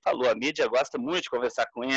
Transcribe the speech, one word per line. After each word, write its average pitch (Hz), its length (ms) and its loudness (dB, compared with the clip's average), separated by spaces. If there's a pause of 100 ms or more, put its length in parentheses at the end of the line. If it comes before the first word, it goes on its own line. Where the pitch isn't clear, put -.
falou, 123 260 2
a 113 60 4
mídia 139 340 0
gosta 131 300 0
muito 156 240 -2
de - 80 -12
conversar 120 420 0
com 120 100 -8
ele, 135 140 0